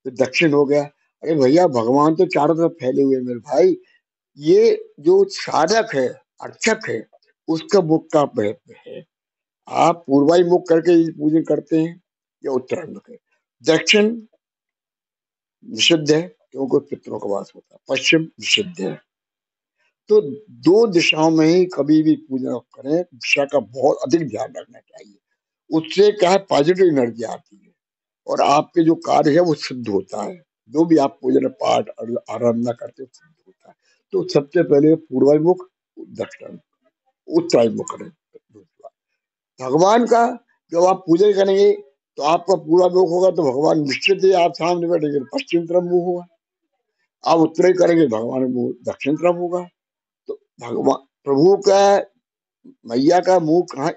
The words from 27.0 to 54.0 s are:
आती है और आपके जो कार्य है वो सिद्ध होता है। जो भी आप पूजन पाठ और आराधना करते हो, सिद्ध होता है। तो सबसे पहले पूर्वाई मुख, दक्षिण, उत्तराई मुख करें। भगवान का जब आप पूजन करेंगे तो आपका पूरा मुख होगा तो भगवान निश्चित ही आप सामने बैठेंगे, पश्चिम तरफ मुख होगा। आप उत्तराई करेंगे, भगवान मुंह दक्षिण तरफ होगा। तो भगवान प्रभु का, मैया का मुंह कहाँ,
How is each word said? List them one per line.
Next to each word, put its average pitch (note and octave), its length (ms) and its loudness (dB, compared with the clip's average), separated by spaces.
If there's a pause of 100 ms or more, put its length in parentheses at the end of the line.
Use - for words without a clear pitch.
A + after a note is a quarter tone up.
आती - 440 -14
है - 60 -20 (540)
और C#3 140 -2
आपके D3 440 2
जो E3 100 2
कार्य D3 360 0
है D#3+ 100 4
वो E3+ 140 0
सिद्ध B2 340 -10
होता G2+ 340 -6
है। F#2+ 200 -12 (260)
जो D3 160 0
भी E3 120 2
आप C#3 260 0
पूजन C3 260 0
पाठ A#2+ 400 -2 (100)
और A#2 320 -10
आराधना A#2 420 -2
करते - 300 -18
हो, C3 100 -18
सिद्ध - 340 -20
होता - 220 -20
है। F#2+ 60 -20 (380)
तो F3+ 160 -4
सबसे D#3 340 0
पहले D3+ 320 4
पूर्वाई C#3+ 440 2
मुख, F3+ 300 -2 (300)
दक्षिण, - 600 -16 (720)
उत्तराई D#3 400 0
मुख G#2+ 260 -8
करें। - 160 -18 (1500)
भगवान F#3 460 2
का A#3 380 0 (280)
जब E3+ 120 0
आप F#3 220 0
पूजन F#3 260 4
करेंगे G3 400 2 (440)
तो C#3 60 -10
आपका E3+ 320 0
पूरा E3+ 340 2
मुख F3+ 200 2
होगा F3+ 220 2
तो E3+ 120 -2
भगवान D3+ 380 0
निश्चित D3 420 -2
ही F#3+ 100 4
आप F3 200 2
सामने E3+ 360 -4
बैठेंगे, D3+ 320 -2
पश्चिम E3+ 460 -6
तरफ F3 160 0
मुख F3 220 -2
होगा। F3 220 -6 (1000)
आप D#3+ 120 4
उत्तराई F3 340 2
करेंगे, E3+ 340 2
भगवान A#2+ 380 -4
मुंह B2 300 -4 (140)
दक्षिण C#3 280 -4
तरफ F3 200 -2
होगा। F3 320 -8 (580)
तो - 140 -14 (200)
भगवान A#2+ 460 -4 (180)
प्रभु D3 320 2
का, G3 420 2 (880)
मैया C#3+ 340 0
का F#3 180 2
मुंह E3+ 360 0
कहाँ, C#3+ 220 -6